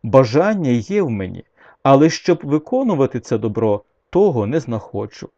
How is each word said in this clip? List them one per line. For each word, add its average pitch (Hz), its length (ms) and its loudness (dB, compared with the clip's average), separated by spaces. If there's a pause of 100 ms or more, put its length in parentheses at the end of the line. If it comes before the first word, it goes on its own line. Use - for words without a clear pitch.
Бажання 135 680 2
є 151 320 -2
в 143 80 -2
мені, 92 340 -8 (380)
але 139 280 6
щоб 170 320 -2
виконувати 151 760 -2
це 113 180 -4
добро, 107 440 -2 (280)
того 165 360 2
не 147 140 -2
знаходжу. 107 760 -10